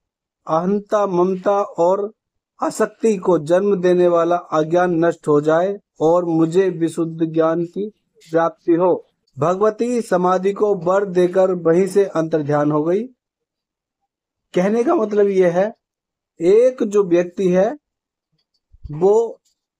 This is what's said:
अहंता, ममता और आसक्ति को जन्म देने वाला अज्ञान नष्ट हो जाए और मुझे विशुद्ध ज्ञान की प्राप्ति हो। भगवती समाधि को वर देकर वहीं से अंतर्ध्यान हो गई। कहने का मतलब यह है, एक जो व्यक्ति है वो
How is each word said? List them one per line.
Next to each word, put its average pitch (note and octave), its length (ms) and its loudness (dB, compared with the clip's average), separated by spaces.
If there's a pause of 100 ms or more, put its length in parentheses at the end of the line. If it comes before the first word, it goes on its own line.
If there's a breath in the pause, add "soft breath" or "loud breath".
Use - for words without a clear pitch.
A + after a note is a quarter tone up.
(480)
अहंता, G3+ 600 -2
ममता F#3+ 540 0
और G3+ 520 -2 (500)
आसक्ति A3 540 -2
को F3+ 220 0
जन्म F#3 420 0
देने F3+ 260 2
वाला E3+ 280 2
अज्ञान E3+ 680 0
नष्ट E3 220 -2
हो D3 140 2
जाए E3+ 380 0 (220)
और E3+ 240 2
मुझे E3 440 0
विशुद्ध D#3+ 640 -4
ज्ञान E3 320 0
की G3 240 -8 (420)
प्राप्ति E3 420 -2
हो। E3+ 320 0 (320)
भगवती G#3+ 640 -2
समाधि F#3 520 0
को G#3 220 -2
वर F#3 300 0
देकर F3+ 460 2
वहीं F3 360 2
से G3 180 2
अंतर्ध्यान D3+ 680 -2
हो D3+ 120 0
गई। F#3 200 -2 (1500)
कहने G#3 280 0
का D#4+ 120 0
मतलब G#3 320 0
यह F#3 240 2
है, G3 220 -2 (680)
एक A#3 420 2
जो G3+ 200 2
व्यक्ति F3+ 460 0
है G3+ 280 0 (1120)
वो G3+ 480 0 (400)